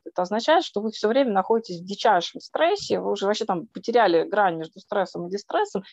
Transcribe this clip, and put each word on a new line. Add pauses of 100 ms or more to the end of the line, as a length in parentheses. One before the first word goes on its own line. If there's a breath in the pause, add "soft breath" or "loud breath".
Это
означает,
что
вы
все
время
находитесь
в
дичайшем
стрессе,
вы
уже
вообще
там
потеряли
грань
между
стрессом
и
дистрессом